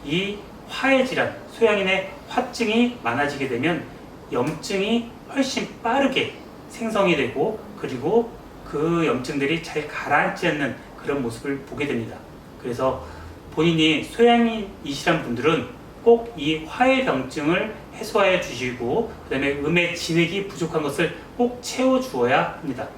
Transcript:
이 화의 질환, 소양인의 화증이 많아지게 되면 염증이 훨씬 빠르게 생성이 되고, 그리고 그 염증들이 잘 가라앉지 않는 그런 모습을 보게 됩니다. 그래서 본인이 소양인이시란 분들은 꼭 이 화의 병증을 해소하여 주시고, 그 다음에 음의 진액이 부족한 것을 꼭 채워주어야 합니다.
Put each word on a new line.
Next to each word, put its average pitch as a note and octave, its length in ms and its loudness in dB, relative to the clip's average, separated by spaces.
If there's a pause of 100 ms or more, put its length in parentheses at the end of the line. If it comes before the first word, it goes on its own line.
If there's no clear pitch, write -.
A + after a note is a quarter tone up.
이 G3 340 -2 (300)
화의 C4 400 2
질환, - 260 -2 (180)
소양인의 G3 600 2 (160)
화증이 A#3+ 760 2
많아지게 C3+ 440 -2
되면 C3 360 0 (480)
염증이 G3 760 0 (240)
훨씬 C4 340 0 (140)
빠르게 C4 520 2 (360)
생성이 G3+ 460 2
되고, C#3 440 0 (200)
그리고 D3+ 520 2 (340)
그 E3 400 2
염증들이 C#3+ 580 0
잘 - 240 -4
가라앉지 E3+ 600 0
않는 D3 280 0 (260)
그런 C#3+ 200 -2
모습을 C3+ 380 -4
보게 - 280 -6
됩니다. A#2 300 -4 (440)
그래서 B2+ 440 -2 (480)
본인이 D#3 500 4
소양인이시란 A3 1200 2
분들은 B2+ 440 0 (360)
꼭 A#3 340 6
이 D#3 280 0
화의 C4 400 4
병증을 D#3 680 0 (220)
해소하여 G3 460 4
주시고, B2 680 -2 (120)
그 - 60 -16
다음에 C#3 240 0
음의 E3 420 2
진액이 E3+ 520 0
부족한 D#3+ 360 -2
것을 D3+ 320 0 (220)
꼭 A#3+ 260 0
채워주어야 G#3 960 2
합니다. C3 280 -6 (100)